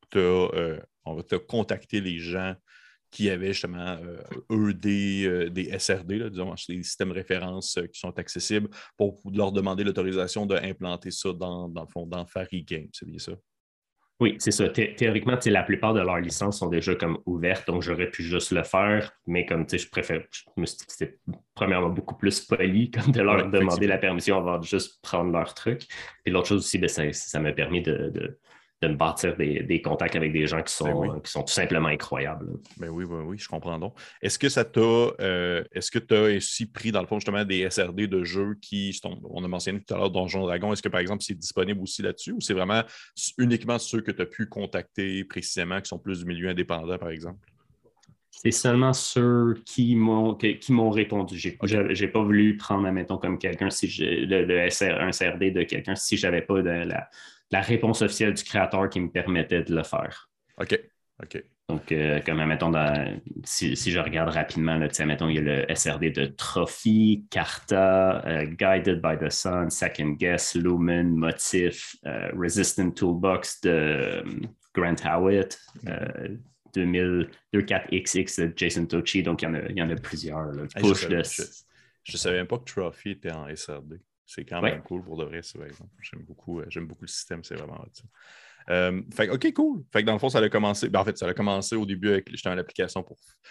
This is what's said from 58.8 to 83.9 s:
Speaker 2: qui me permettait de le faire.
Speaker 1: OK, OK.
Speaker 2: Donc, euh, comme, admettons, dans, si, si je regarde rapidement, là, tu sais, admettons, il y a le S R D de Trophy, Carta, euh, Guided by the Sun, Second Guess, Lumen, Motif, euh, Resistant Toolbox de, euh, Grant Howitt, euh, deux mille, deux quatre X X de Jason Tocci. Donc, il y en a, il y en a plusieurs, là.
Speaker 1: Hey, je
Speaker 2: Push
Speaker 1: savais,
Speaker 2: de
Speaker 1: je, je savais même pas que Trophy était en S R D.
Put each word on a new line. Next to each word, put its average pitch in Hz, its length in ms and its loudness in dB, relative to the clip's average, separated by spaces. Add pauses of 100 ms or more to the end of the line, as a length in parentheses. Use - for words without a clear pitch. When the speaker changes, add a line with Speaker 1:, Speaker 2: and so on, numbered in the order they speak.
Speaker 2:
qui 92 80 -2
me 87 100 -2
permettait 87 540 2
de 85 120 0
le 78 60 2
faire. - 480 -6 (320)
Speaker 1:
OK, - 180 0 (440)
OK. - 200 -12 (240)
Speaker 2:
Donc, 80 240 -4
euh, 76 300 2
comme, 80 180 0
admettons, 78 300 2
dans, 73 500 0 (240)
si, - 320 -2
si - 160 -2
je 87 80 0
regarde 80 300 0
rapidement, 80 480 0
là, 76 100 2
tu 73 60 -4
sais, - 80 -2
admettons, 76 280 0
il 78 80 2
y - 20 2
a - 20 0
le 71 300 0
S - 160 0
R 76 100 -2
D 78 140 0
de 69 160 -2
Trophy, 107 1040 2
Carta, 95 960 4
euh, 78 180 0
Guided 90 560 2
by 80 180 2
the 73 120 -2
Sun, 90 400 0
Second 80 380 -2
Guess, 87 460 0
Lumen, 87 600 4
Motif, 85 800 0 (100)
euh, 57 320 -6
Resistant 90 540 2
Toolbox 90 720 0
de, 90 80 2
euh, 76 540 2 (520)
Grant 85 280 2
Howitt, 92 560 2 (280)
euh, - 500 -6 (380)
deux 92 100 2
mille, 90 440 2 (220)
deux 101 120 4
quatre 95 280 0
X 92 220 0
X 92 280 0
de 82 140 0
Jason 85 300 0
Tocci. 85 380 0
Donc, 85 180 -2
il 82 40 -2
y - 20 -2
en 82 80 -2
a, 73 140 -4
il - 80 -6
y 90 40 -2
en 82 80 0
a 82 60 0
plusieurs, 78 560 -8
là. 71 120 -8 (120)
Speaker 1:
Hey, 101 80 -2
je 104 40 6
Speaker 2:
Push 98 140 6
Speaker 1:
savais, 87 140 0
Speaker 2:
de 85 80 2
Speaker 1:
je, - 200 -6 (600)
je - 140 -10
savais 90 200 0
même 90 100 -2
pas 123 120 -4
que 127 60 -16
Trophy 92 440 -6
était 92 220 -8
en 78 160 -10
S 78 240 -12
R 73 100 -10
D. 76 140 -16 (360)